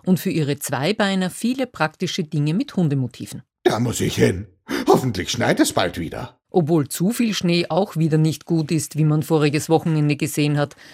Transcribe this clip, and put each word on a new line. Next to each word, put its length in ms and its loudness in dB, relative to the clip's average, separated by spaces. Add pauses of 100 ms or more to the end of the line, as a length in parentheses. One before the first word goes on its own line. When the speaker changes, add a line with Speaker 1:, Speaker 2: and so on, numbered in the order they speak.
Speaker 1:
und 160 2
für 100 -4
ihre 280 -2
Zweibeiner 720 -2
viele 360 -4
praktische 580 -4
Dinge 280 -2
mit 240 -2
Hundemotiven. 680 -2 (180)
Speaker 2:
Da 180 2
muss 220 -2
ich 140 -2
hin. 320 2 (380)
Hoffentlich 440 2
schneit 280 0
es 140 2
bald 260 -2
wieder. 400 -10 (160)
Speaker 1:
Obwohl 320 2
zu 260 -2
viel 200 0
Schnee 380 0
auch 260 0
wieder 220 2
nicht 260 0
gut 280 0
ist, 260 -2
wie 80 4
man 160 2
voriges 480 0
Wochenende 460 2
gesehen 420 0
hat. 180 -2 (180)